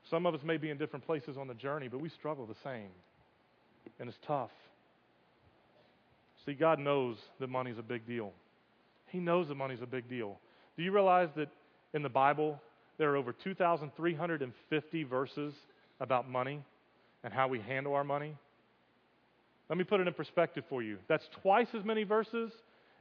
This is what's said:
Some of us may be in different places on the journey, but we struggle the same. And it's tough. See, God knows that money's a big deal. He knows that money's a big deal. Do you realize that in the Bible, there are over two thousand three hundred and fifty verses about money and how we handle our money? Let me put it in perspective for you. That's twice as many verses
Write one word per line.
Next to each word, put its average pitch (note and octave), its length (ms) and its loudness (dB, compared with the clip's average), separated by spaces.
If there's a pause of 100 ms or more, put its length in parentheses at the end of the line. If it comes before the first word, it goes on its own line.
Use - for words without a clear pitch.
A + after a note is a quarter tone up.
(100)
Some E3+ 160 0
of E3 80 2
us C#3 80 -6
may D#3+ 140 0
be D#3 140 -4
in C#3 80 -8
different C#3+ 280 -6
places D3 320 -4
on C#3 80 -8
the B2 80 -10
journey, C3+ 340 -6
but B2 100 -6
we D#3+ 120 -6
struggle C#3+ 360 -8
the G#2+ 100 -12
same. A2 340 -10 (1080)
And A#2+ 100 -10
it's A2+ 180 -14
tough. C3+ 240 -2 (1900)
See, C#3+ 100 -6
God D#3 260 4
knows C#3 360 2 (220)
that C3 100 -6
money's B2+ 300 -4
a A#2 40 -10
big A2+ 240 -6
deal. A2+ 260 -4 (760)
He F3+ 140 -6
knows E3+ 280 2
that C#3+ 60 -4
money's C3 280 -4
a B2 40 -8
big B2 220 -6
deal. A2 320 -6 (360)
Do D#3+ 60 -4
you F#3 80 0
realize F#3 460 6
that D3 120 -2 (460)
in D3 80 0
the C#3 60 -2
Bible, C#3+ 520 4 (380)
there D3+ 140 4
are C#3+ 40 4
over C#3 160 -2
two G3 220 -6
thousand E3 400 2
three E3 200 0
hundred D#3+ 280 -2
and B2+ 100 -6 (160)
fifty D#3 360 -2
verses C#3+ 500 -2 (460)
about C3 280 2
money C3 360 -2 (580)
and A2 100 -8
how C3 140 4
we C3 140 0
handle C3+ 340 -2
our C#3+ 100 2
money? C#3+ 320 -4 (1300)
Let D#3+ 100 0
me F#3 60 2
put G3+ 160 4
it F3+ 80 2
in D#3+ 60 -2
perspective D#3+ 540 0
for B2+ 140 -2
you. G#2+ 240 -4
That's D#3 220 2 (140)
twice G#3 320 4
as G3+ 100 -4
many A3 180 0
verses A3 500 0 (480)